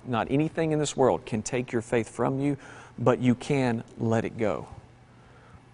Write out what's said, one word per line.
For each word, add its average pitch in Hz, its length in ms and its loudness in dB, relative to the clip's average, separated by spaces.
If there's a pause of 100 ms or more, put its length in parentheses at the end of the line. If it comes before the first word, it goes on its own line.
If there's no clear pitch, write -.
not 117 240 0
anything 156 440 0
in 151 60 0
this 147 180 -4
world 117 280 4
can 110 160 -4
take 123 300 -4
your 117 100 0
faith 113 280 0
from 135 320 -2
you, 143 160 0 (420)
but 123 200 4
you 123 160 4
can 123 500 0 (120)
let 113 280 2
it - 120 -8
go. 95 300 -2 (1080)